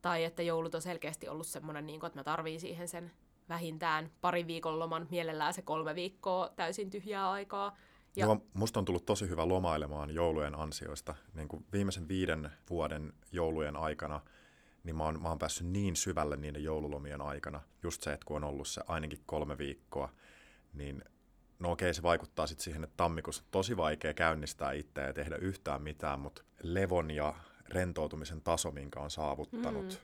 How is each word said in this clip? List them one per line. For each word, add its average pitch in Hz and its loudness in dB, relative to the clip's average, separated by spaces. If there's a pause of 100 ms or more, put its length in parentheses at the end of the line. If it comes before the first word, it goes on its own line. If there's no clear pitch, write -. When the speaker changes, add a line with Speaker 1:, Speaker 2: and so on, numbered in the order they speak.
Speaker 1:
Tai 170 4
että 170 0
joulut 165 2
on 156 -2
selkeästi 160 -6
ollut 156 -6
semmonen, 151 -6
niinku, 156 -8
että 147 -8
mä 139 -10
tarviin 160 -2
siihen 175 -8
sen 170 -8 (380)
vähintään 165 0 (100)
pari 175 2
viikon 160 -2
loman, 165 -2
mielellään 160 2
se 185 -8
kolme 156 0
viikkoa 185 0
täysin 190 -2
tyhjää 196 0
aikaa. 202 -2 (400)
Ja 196 6
Speaker 2:
Joo, 107 6
musta 110 2
on 98 4
tullut 90 2
tosi 101 4
hyvä 85 4
lomailemaan 76 2
joulujen 78 4
ansioista. 76 -6 (200)
Niin 76 -6
kuin - -8
viimeisen 92 0
viiden 80 2 (200)
vuoden 76 -2 (200)
joulujen 80 2
aikana – 76 -2 (640)
niin 82 -4
mä 78 2
oon, 78 2
mä 82 0
oon 80 0
päässyt 82 0
niin 92 2
syvälle 76 2
niiden 73 -4
joululomien 73 -2
aikana. 71 -6 (220)
Just 85 -4
se, 76 -2
että - -6
kun 76 -2
on 73 0
ollut 71 -4
se - -6
ainakin 78 -2
kolme 73 0
viikkoa, 69 -4 (680)
niin 69 -8 (540)
no 87 2
okei, 85 2
se 85 -4
vaikuttaa 82 4
sit 78 -6
siihen, 78 -4
että - -14
tammikuussa 82 2
on - -20
tosi 98 2
vaikea 78 2
käynnistää 76 2
itseä 71 -4
ja 69 -4
tehdä 73 -4
yhtään 82 -2
mitään, 71 -2
mut - -10 (180)
levon 87 4
ja 73 2 (340)
rentoutumisen 80 0
taso, 82 2
minkä 71 -8
on 73 -4
saavuttanut, 190 -2
Speaker 1:
Mm. 190 -8